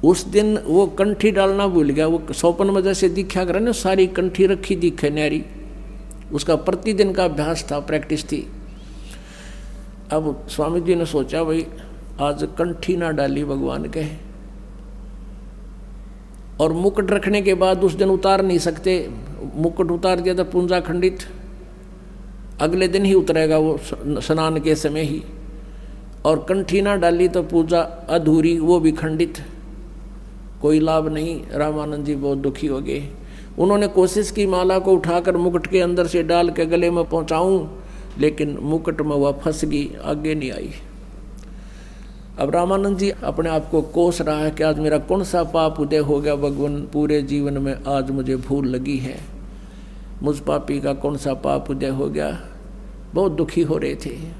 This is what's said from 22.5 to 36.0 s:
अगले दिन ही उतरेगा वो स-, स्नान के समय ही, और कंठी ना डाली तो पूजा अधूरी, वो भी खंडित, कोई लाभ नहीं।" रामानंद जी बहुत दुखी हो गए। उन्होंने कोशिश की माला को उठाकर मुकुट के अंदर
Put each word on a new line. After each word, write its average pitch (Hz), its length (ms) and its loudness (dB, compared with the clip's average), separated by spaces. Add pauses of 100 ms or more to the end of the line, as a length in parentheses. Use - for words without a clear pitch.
अगले 180 260 2
दिन 196 180 4
ही 190 80 6
उतरेगा 160 440 6
वो 156 200 4
स-, - 160 -8 (140)
स्नान 160 520 2
के 151 160 4
समय 151 260 -2
ही, 151 220 -2 (1000)
और 156 240 4
कंठी 190 320 2
ना 202 140 2
डाली 170 320 4
तो 175 160 2
पूजा 165 380 4 (280)
अधूरी, 160 500 4
वो 170 200 6
भी 160 120 6
खंडित, 156 460 -2 (1200)
कोई 156 180 6
लाभ 160 280 4
नहीं।" 156 440 -4
रामानंद 151 540 -2
जी 147 100 0
बहुत 139 220 0
दुखी 135 300 -2
हो 135 140 -2
गए। 143 260 -4 (520)
उन्होंने 202 280 4
कोशिश 190 440 2
की 208 140 0
माला 185 340 4
को 190 140 4
उठाकर 175 440 2
मुकुट 175 300 2
के 185 140 4
अंदर 175 260 2